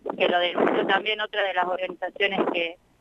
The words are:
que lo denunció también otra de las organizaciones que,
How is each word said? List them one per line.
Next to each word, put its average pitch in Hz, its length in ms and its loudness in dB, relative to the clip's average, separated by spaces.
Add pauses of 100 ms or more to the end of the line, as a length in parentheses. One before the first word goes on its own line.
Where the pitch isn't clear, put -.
(160)
que 180 120 2
lo 175 100 4
denunció - 480 2
también 208 340 0
otra 214 220 -2
de 196 100 0
las 180 140 2
organizaciones 185 760 -2 (120)
que, 170 240 -2 (240)